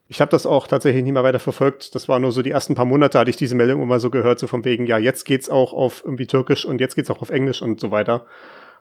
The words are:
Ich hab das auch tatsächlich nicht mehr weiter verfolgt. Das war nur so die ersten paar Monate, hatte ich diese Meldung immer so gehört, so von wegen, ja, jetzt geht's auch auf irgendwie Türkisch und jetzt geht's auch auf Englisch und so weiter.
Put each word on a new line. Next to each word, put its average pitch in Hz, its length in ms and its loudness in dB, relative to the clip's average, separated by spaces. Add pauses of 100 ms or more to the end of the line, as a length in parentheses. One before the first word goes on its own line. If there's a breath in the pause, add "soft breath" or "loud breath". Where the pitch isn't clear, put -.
Ich - 140 -4
hab 147 100 2
das - 160 2
auch 151 220 2
tatsächlich 131 340 2
nicht 131 100 -2
mehr 131 120 2
weiter 127 160 2
verfolgt. - 560 -2
Das - 120 -12
war 131 120 2
nur 131 100 0
so 123 120 -2
die 135 100 -4
ersten 139 240 -2
paar 123 80 2
Monate, 139 340 4
hatte 117 120 4
ich 113 60 -2
diese 127 200 -2
Meldung 127 260 2
immer 123 160 2
so 117 120 -2
gehört, 120 280 2
so 131 80 -8
von 117 180 -4
wegen, 120 220 -2
ja, 117 120 2
jetzt 120 260 0
geht's 131 260 -2
auch 131 220 2
auf - 320 -2
irgendwie 131 240 -8
Türkisch 131 360 0
und 123 160 -4
jetzt 127 140 -2
geht's - 160 -2
auch 110 100 -6
auf - 100 -10
Englisch 135 320 -2
und 110 180 -4
so 113 100 -6
weiter. 107 360 0 (540 loud breath)